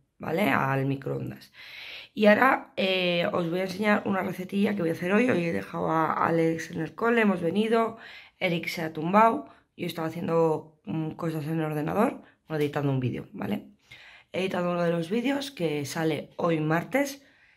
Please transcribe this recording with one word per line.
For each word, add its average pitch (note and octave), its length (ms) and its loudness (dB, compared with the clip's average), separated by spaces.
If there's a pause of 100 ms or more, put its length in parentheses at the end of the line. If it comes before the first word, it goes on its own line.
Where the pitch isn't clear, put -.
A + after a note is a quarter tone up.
(200)
¿vale? F3 300 0
Al C3+ 360 2
microondas. C3+ 680 -6 (600)
Y G#3 140 4
ahora, B3 500 6
eh, F3+ 560 2
os F3 160 0
voy E3+ 120 0
a - 20 0
enseñar G#3 420 0
una G3 160 0
recetilla G3 540 0
que G3 60 -4
voy E3 80 0
a E3 40 0
hacer F3+ 180 -2
hoy. A#3 180 4
Hoy F3+ 160 2
he E3+ 80 -2
dejado F3 360 -4
a D#3+ 240 2 (140)
Alex E3 440 0
en E3+ 100 -6
el D#3 120 -8
cole, A#3 280 2
hemos G3 200 4
venido, G#3+ 560 0 (420)
Eric E3+ 280 -2
se - 160 -6
ha D#3+ 100 -6
tumbado, G#3+ 560 2 (260)
yo F3 120 -6
estaba E3 220 -4
haciendo, E3 760 0
mm, D#3+ 260 -4
cosas D#3+ 340 -4
en E3 140 -2
el D#3 60 0
ordenador, D#3+ 560 0 (260)
bueno, D#3 160 -2
editando C#3+ 280 0
un C3 80 0
vídeo, B2 340 -4
¿vale? - 420 -6 (600)
He - 60 -2
editado F3+ 300 -2
uno F3 120 0
de E3+ 80 2
los E3+ 180 -2
vídeos C4+ 400 -2
que D3 360 -2
sale D#3+ 500 -2
hoy E3 240 0
martes, E3+ 640 -2 (340)